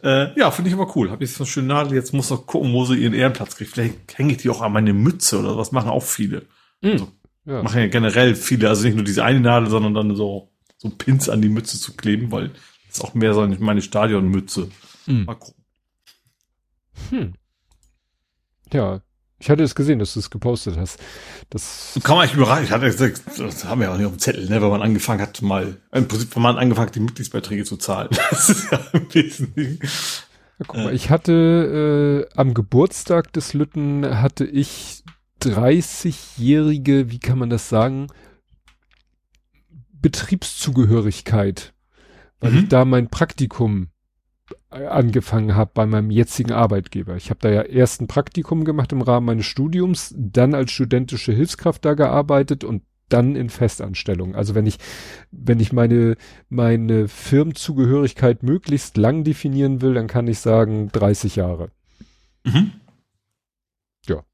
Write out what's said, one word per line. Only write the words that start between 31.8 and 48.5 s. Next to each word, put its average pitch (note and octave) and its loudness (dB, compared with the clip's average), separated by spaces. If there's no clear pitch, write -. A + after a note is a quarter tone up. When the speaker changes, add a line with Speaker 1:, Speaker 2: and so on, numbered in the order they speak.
Speaker 2:
äh, - -10
am C3 4
Geburtstag C#3 2
des - -6
Lütten C#3+ -2
hatte C3+ 0
ich - -6
dreißigjährige, C#3 2
wie B2 -8
kann B2+ -2
man A#2+ -2
das A#2 -4
sagen, C3+ 0
Betriebszugehörigkeit, G#2+ 0
weil A#2+ 0
Speaker 1:
Mhm. C#3 6
Speaker 2:
ich G3 4
da B2+ 6
mein B2 2
Praktikum, G#2+ -2
äh, C3+ -12
angefangen A2+ 2
hab A2 2
bei A2 2
meinem G#2+ 2
jetzigen A#2 0
Arbeitgeber. G2 -2
Ich - -12
hab - -4
da A2+ 0
ja G#2 4
erst - 2
ein A#2+ -4
Praktikum D#3 -2